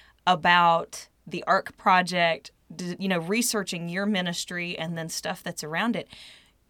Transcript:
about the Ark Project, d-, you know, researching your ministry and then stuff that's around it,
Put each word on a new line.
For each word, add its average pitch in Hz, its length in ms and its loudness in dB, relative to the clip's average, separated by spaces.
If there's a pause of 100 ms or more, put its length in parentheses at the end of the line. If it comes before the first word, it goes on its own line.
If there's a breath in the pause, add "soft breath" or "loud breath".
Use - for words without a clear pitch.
(260 loud breath)
about 175 840 4 (180)
the 175 200 -8
Ark 180 300 2
Project, 175 760 2 (220)
d-, 175 240 -6
you 190 100 -4
know, 185 100 2
researching 185 720 -2
your 196 160 -2
ministry 180 720 -4
and 170 180 -6
then 160 140 -8
stuff - 320 -8
that's 170 200 -10
around 175 320 -2
it, 175 140 -8 (600 loud breath)